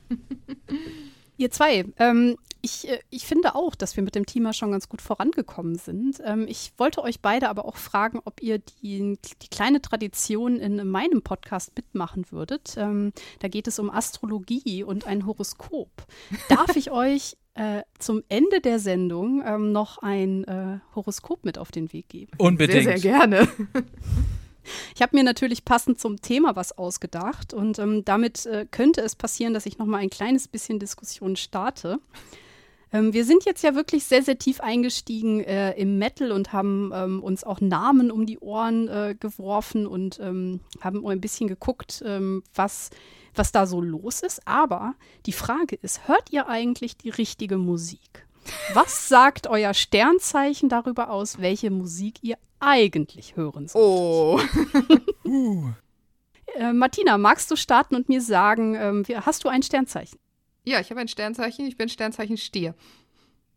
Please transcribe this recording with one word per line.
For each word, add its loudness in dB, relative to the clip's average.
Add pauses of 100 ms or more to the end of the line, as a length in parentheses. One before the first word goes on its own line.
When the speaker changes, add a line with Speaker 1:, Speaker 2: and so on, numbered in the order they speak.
Speaker 1:
<laughs> -12
Speaker 2:
Ihr 0
zwei, 2 (120)
ähm, 4 (240)
ich, -10
äh, -4 (100)
ich -14
finde 2
auch, -2
dass -6
wir -2
mit -4
dem -2
Thema -2
schon -4
ganz -4
gut -14
vorangekommen -4
sind. -6
Ähm, -2
ich -12
wollte 0
euch -6
beide 2
aber -6
auch -12
fragen, -2
ob -14
ihr -2
die, -8 (240)
die -20
kleine 2
Tradition -2
in -2
meinem 0
Podcast -8
mitmachen -8
würdet. -8
Ähm, -2 (260)
da -6
geht -6
es -6
um -4
Astrologie -6
und -6
ein -4
Horoskop. -8 (600)
Darf 4
ich -2
<laughs> -
euch, 0 (160)
äh, -6 (160)
zum -4
Ende 4
der 0
Sendung, -2
ähm, 0
noch -2
ein, -2
äh, -8 (160)
Horoskop -8
mit -6
auf -12
den -8
Weg -16
geben? -20
Speaker 3:
Unbedingt. 6
Speaker 1:
Sehr, 4
sehr 4
gerne. 8
<laughs> -20 (1400)
Speaker 2:
Ich 2
hab 2
mir 8
natürlich 0
passend 2
zum -4
Thema 2
was -8
ausgedacht -8
und, -2
ähm, 0
damit, 0
äh, -6
könnte 4
es -4
passieren, -4
dass -4
ich -10
noch -4
mal 0
ein -2
kleines 0
bisschen -6
Diskussion -6
starte. -6 (920)
Ähm, 2
wir 2
sind 6
jetzt -2
ja 4
wirklich 0
sehr, 6
sehr 2
tief -2
eingestiegen, -2
äh, -2
im 0
Metal -2
und -2
haben, 0
ähm, -4
uns -4
auch -4
Namen 4
um -2
die -8
Ohren, -2
äh, -4
geworfen -4
und, -6
ähm, -6 (220)
haben -6
ein -2
bisschen -4
geguckt, -8
ähm, -4 (100)
was, -4 (460)
was 0
da 4
so -2
los -6
ist. -6
Aber 0 (320)
die -4
Frage -2
ist, -8
hört 2
ihr -2
eigentlich -4
die -10
richtige -4
Musik? -4 (460)
Was 6
<laughs> -6
sagt 8
euer 2
Sternzeichen 4
darüber 0
aus, -6
welche 0
Musik -4
ihr -6 (220)
eigentlich 2
hören -6
solltet? -6
Speaker 1:
Oh. 6 (840)
<laughs> -4
Speaker 3:
Uh. 0 (840)
Speaker 2:
Äh, -2
Martina, 4
magst 4
du 0
starten 4
und -2
mir 4
sagen, 4
ähm, 0
wie, -4
hast -2
du 2
ein 2
Sternzeichen? -2 (460)
Speaker 1:
Ja, 0
ich -8
habe -10
ein -6
Sternzeichen. -6
Ich -10
bin -4
Sternzeichen -6
Stier. -6 (840)